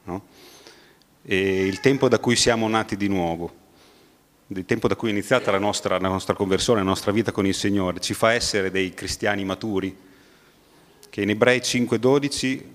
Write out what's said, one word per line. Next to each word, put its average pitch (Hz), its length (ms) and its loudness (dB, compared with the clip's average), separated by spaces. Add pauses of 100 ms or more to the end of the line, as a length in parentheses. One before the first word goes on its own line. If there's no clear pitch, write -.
no? 90 220 -10 (960)
E 95 420 0
il 95 140 -2
tempo 135 300 4
da 113 100 4
cui 120 160 2
siamo 113 320 2
nati 110 280 0
di 101 120 -2
nuovo, 85 520 -2 (880)
il 92 180 -8
tempo 113 220 0
da 104 80 2
cui 113 140 -4
è - 40 -2
iniziata 107 360 0
la 98 80 2
nostra, 101 400 -2
la 92 120 0
nostra 95 260 0
conversione, 101 440 2
la 95 60 0
nostra 95 260 0
vita 104 200 0
con 98 160 0
il 92 80 0
Signore, 95 460 -2
ci - 120 -4
fa 113 200 2
essere 104 360 -2
dei 92 240 -2
cristiani 101 520 -4
maturi, 95 500 -4 (1120)
che - 120 -4
in 101 80 2
Ebrei 120 340 4
cinque 123 340 0
dodici 131 680 0 (120)